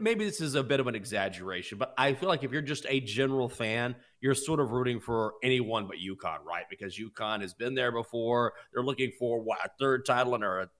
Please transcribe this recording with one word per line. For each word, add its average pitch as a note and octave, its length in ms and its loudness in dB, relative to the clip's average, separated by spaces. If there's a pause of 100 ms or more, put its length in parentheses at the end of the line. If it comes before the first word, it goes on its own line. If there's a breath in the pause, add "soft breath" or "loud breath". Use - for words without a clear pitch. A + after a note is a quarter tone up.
maybe G#3+ 240 2
this - 160 -2
is D3 140 -2
a C#3 80 4
bit C3+ 180 4
of B2+ 60 2
an A#2 80 0
exaggeration, F#2+ 800 -4
but G#2 220 -4
I C#3 160 4
feel F3 140 -2
like D3+ 140 2
if B2+ 100 -4
you're D3+ 100 -2
just C#3+ 260 -6
a C3+ 120 2
general B2+ 500 0
fan, A#2+ 440 -2 (280 soft breath)
you're C3 120 4
sort D#3 260 0
of B2 120 2
rooting B2 280 0
for A2+ 420 0
anyone A2+ 440 2
but F2 100 -10
uconn, F2 480 -6
right? E2+ 260 -6
Because F#2+ 280 -10
uconn A2 420 -4
has F#2 140 -8
been B2 200 -4
there B2+ 180 2
before. A#2 600 2 (200 loud breath)
They're B2 100 0
looking C3 360 0
for, A#2 220 0
what, A2 240 -2
a G2 140 -6
third C3+ 280 2
title B2 280 4
and, G#2+ 100 0
or F#2 160 2
a F#2 200 -6